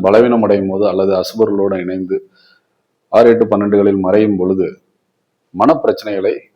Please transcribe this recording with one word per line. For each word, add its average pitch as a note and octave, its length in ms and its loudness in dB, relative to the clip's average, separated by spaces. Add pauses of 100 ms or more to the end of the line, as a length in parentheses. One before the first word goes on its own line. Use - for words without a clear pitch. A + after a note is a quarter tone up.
பலவீனம் A2+ 420 2
அடையும் G2 260 0
போது F#2+ 200 -2
அல்லது F#2+ 200 -2 (100)
அசுபர்களோடு G2+ 640 -2
இணைந்து F#2 320 -6 (960)
ஆறு, A#2 200 6
எட்டு, A2+ 200 2
பன்னெண்டுகளில் G2+ 540 0
மறையும் G#2 340 2
பொழுது F#2 280 -2 (880)
மனப்பிரச்சனைகளை G#2 760 -2 (240)